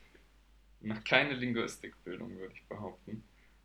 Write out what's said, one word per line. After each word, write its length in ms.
noch 220
keine 300
Linguistikbildung, 1000
würde 180
ich 100
behaupten. 580